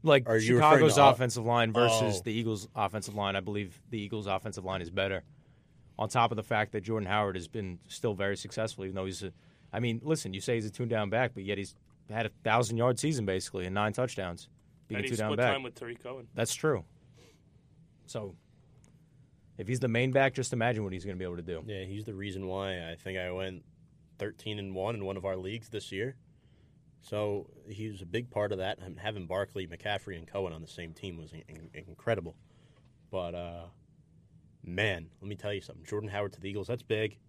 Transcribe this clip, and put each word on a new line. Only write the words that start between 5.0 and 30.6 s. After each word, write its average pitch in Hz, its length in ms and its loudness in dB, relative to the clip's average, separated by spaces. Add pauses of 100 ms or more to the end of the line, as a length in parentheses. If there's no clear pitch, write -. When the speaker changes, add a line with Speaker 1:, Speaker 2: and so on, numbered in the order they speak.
Speaker 1:
On 110 100 0
top 117 240 4
of 113 40 -2
the 104 80 -4
fact 107 300 0
that 107 80 -2
Jordan 107 280 -2
Howard 101 260 2
has 85 120 -6
been 92 400 -6
still - 260 -2
very 98 240 0
successful, 107 480 -6
even 95 100 -6
though 95 100 -2
he's 95 180 -6
a, 92 100 -8 (400)
I 104 60 -2
mean, 117 240 0
listen, 151 320 -2
you 98 60 -6
say 123 140 0
he's 107 120 -2
a 104 40 -6
two-down 113 380 -2
back, 120 240 2
but 98 100 -10
yet 98 140 -2
he's 98 160 -8 (340)
had 107 200 -2
a - 40 -4 (120)
thousand-yard 117 560 4
season, 147 260 0
basically, 92 400 -2
and 92 80 -4
nine 104 200 2
touchdowns, 95 540 -4 (400)
being 127 100 -4
Speaker 3:
And 127 80 -2
Speaker 1:
a 131 40 -2
Speaker 3:
he 120 60 0
Speaker 1:
two-down 107 140 0
Speaker 3:
split 107 80 0
Speaker 1:
back. 123 160 4
Speaker 3:
time 135 100 -2
with 123 100 -10
Tariq 120 300 -10
Cohen. 123 320 -12
Speaker 1:
That's - 180 0
true. 123 320 0 (1200)
So, 104 300 -8 (1200)
if 95 100 -8
he's 127 120 -2
the 131 80 0
main 123 240 2
back, 135 240 4
just 127 180 -2
imagine 113 300 2
what 95 100 -4
he's 90 120 -8
gonna 95 120 -6
be 90 60 -4
able 87 140 -4
to 87 40 -8
do. 82 240 -6
Speaker 2:
Yeah, 98 200 -8
he's 101 180 -8
the 107 100 -8
reason 98 320 -6
why 92 460 -4
I 82 40 -8
think 95 220 -6
I 90 140 -4
went 92 320 -6 (560)
thirteen 104 400 -6
and 95 160 -8
one 101 200 -2
in 101 100 -6
one 98 120 -4
of 92 80 -8
our 95 120 -2
leagues 107 320 -8
this 104 220 -8
year. 113 260 -4 (840)
So, 104 500 -4 (200)
he's 107 320 -8
a 92 40 -12
big 113 260 -4
part 104 200 0
of 98 60 -2
that. 95 260 -2
I'm 87 140 -12
having 101 300 -6
Barkley, 92 400 -2
McCaffrey, 95 500 -6
and 82 100 -14
Cohen 95 260 -4
on 80 80 -10